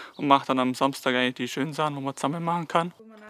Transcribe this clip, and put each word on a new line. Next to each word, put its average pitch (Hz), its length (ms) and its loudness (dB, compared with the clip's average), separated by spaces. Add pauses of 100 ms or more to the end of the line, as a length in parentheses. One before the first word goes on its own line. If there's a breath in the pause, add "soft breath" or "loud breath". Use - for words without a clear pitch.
(160 loud breath)
und - 120 -2
macht 139 220 6
dann 131 80 2
am 127 160 2
Samstag 139 400 0
eigentlich 123 220 2
die 123 120 -4
schönen 147 260 -4
Sachen, 151 220 -2
wo 143 40 -6
man 135 160 -6
zusammen 165 280 -4
machen 170 240 -2
kann. 170 240 0 (380)